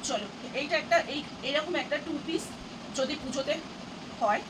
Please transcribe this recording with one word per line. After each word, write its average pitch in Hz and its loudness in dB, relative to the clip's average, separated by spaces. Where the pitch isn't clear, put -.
চলো, 208 0
এইটা 294 0
একটা, 339 8
এই, 294 0
এরকম 311 2
একটা 285 0
টু 320 -2
পিস 330 0
যদি 262 2
পুজোতে 269 0
হয় 208 6